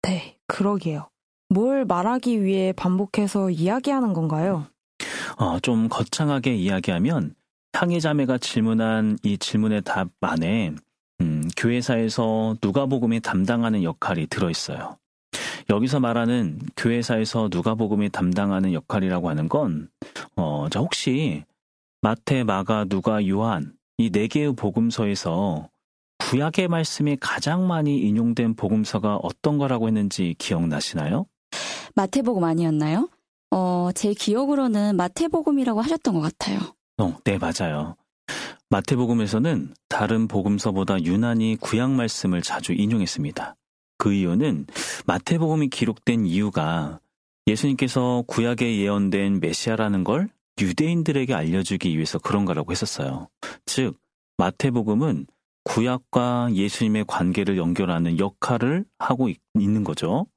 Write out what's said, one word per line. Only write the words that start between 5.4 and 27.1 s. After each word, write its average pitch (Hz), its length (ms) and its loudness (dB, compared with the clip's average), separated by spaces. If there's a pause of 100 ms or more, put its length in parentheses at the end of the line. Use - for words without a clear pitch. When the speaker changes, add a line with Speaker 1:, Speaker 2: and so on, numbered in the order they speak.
Speaker 2:
좀 113 300 2
거창하게 131 680 0
이야기하면 95 800 0 (380)
향희 175 280 2
자매가 139 380 2
질문한 110 840 2
이 101 140 0
질문의 107 460 0
답 92 260 -2 (120)
안에, 85 520 0 (480)
음, 78 360 0
교회사에서 113 1040 0
누가복음이 117 560 2
담당하는 110 640 0
역할이 82 440 -2
들어있어요. - 680 -4 (720)
여기서 127 300 2
말하는 117 600 0 (180)
교회사에서 113 720 0
누가복음이 104 580 0
담당하는 95 640 0
역할이라고 90 560 -2
하는 76 200 -2
건, 82 400 -2 (460)
어, 76 360 -2
자, 101 80 -2
혹시 131 640 -2 (580)
마태, 113 440 2
마가, 104 400 2
누가, 101 420 0
요한 98 460 0 (240)
이 113 140 2
네 104 160 2
개의 147 280 0
복음서에서 101 1120 -2 (500)
구약의 156 480 0
말씀이 156 520 0